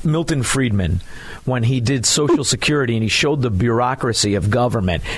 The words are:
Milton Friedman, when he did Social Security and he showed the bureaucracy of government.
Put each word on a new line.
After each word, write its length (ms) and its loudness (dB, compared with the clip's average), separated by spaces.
Milton 380 0
Friedman, 580 0
when 200 -2
he 180 2
did 240 0
Social 400 2
Security 500 0
and 80 0
he 60 0
showed 320 0
the 80 0
bureaucracy 840 0
of 160 0
government. 520 0